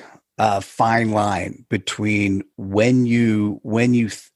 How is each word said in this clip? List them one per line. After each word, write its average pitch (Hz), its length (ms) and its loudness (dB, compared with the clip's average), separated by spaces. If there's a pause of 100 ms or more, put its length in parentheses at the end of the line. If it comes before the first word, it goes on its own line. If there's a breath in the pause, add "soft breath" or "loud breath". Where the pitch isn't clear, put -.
(380 loud breath)
uh, 104 240 0
fine 113 500 0
line 104 580 -4
between 104 720 -2 (140)
when 110 480 2
you, 110 580 0
when 117 300 0
you, 117 160 2 (260)